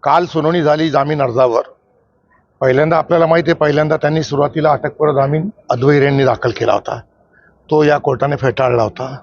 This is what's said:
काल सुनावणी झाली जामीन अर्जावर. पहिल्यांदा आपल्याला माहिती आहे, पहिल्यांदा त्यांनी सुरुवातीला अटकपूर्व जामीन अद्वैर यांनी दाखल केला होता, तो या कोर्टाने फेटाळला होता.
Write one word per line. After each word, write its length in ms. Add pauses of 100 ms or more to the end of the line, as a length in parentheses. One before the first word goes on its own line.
काल 220
सुनावणी 360
झाली 280
जामीन 320
अर्जावर. 400 (960)
पहिल्यांदा 380
आपल्याला 280
माहिती 240
आहे, 60
पहिल्यांदा 420
त्यांनी 260
सुरुवातीला 480
अटकपूर्व 420
जामीन 360 (200)
अद्वैर 340
यांनी 220
दाखल 260
केला 220
होता, 260 (720)
तो 120
या 140
कोर्टाने 380
फेटाळला 480
होता. 400